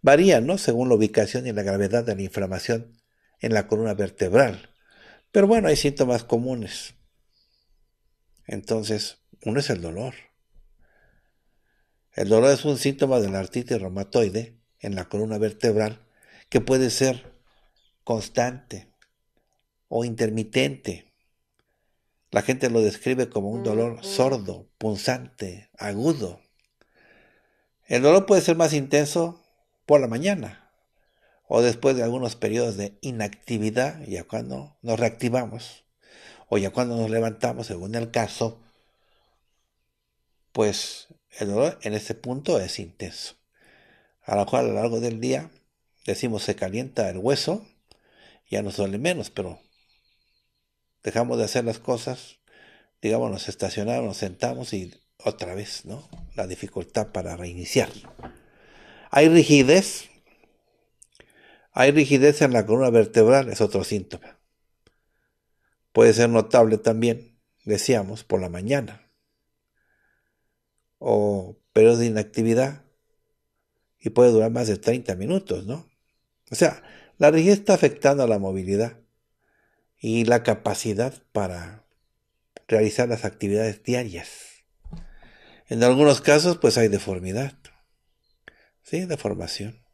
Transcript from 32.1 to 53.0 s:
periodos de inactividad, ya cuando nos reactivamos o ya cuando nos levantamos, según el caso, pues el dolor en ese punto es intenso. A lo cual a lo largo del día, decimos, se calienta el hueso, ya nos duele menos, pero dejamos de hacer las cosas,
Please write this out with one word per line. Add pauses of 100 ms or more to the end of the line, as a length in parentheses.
periodos
de
inactividad,
ya
cuando
nos
reactivamos (600)
o
ya
cuando
nos
levantamos,
según
el
caso, (1900)
pues (300)
el
dolor
en
ese
punto
es
intenso. (840)
A
lo
cual
a
lo
largo
del
día, (540)
decimos,
se
calienta
el
hueso, (840)
ya
nos
duele
menos,
pero (1400)
dejamos
de
hacer
las
cosas, (640)